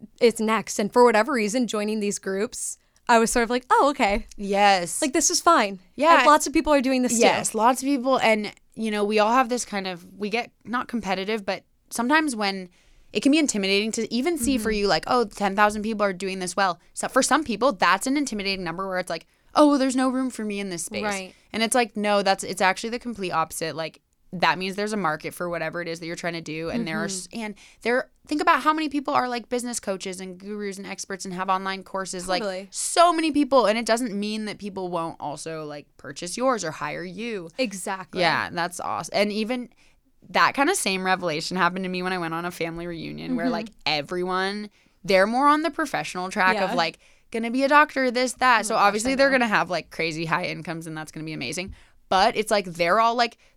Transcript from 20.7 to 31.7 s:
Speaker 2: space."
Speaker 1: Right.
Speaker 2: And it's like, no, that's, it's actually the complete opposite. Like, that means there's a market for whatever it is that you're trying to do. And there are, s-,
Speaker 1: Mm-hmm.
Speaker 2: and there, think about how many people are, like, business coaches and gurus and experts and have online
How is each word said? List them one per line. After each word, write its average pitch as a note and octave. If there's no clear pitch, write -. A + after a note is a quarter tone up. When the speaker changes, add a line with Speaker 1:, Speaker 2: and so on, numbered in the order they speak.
Speaker 2:
space." A3
Speaker 1:
Right. F#3+
Speaker 2:
And G#3+
it's A3
like, A#3+
no, G#3
that's, G3
it's F#3
actually F#3+
the A#3+
complete F#3+
opposite. D#3+
Like, D#3+
that E3+
means F#3
there's G#3+
a G#3+
market D#3
for F3
whatever E3
it E3+
is E3
that E3+
you're E3+
trying E3+
to E3
do. D#3+
And A#2+
there D#3+
are, -
s-, F#3+
Speaker 1:
Mm-hmm. A#3
Speaker 2:
and G#3
there, B3
think D4+
about D#4+
how D4+
many D#4
people C#4+
are, B3
like, A#3+
business A#3+
coaches F#3+
and F#3
gurus G3+
and G3
experts F#3+
and F#3
have F#3
online F#3+